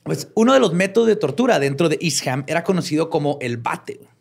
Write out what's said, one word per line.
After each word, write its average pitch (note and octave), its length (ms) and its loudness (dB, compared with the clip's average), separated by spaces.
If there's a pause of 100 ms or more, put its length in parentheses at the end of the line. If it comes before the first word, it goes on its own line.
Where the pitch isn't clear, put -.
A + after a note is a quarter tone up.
Pues - 320 -6
uno A3+ 180 4
de C4+ 60 6
los G3 140 2
métodos G3 340 2
de G#3+ 80 4
tortura F3+ 440 0
dentro C#3+ 300 0
de D3+ 120 0
East - 260 -4
Ham C3+ 200 -2
era E3 160 -2
conocido D#3+ 460 0
como D3 320 -2
el A#2+ 160 -4
bate, - 420 -8
güey. - 220 -20